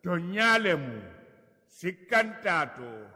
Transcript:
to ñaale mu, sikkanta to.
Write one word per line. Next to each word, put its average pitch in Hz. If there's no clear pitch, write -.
to 175
ñaale 208
mu, 120
sikkanta 185
to. 113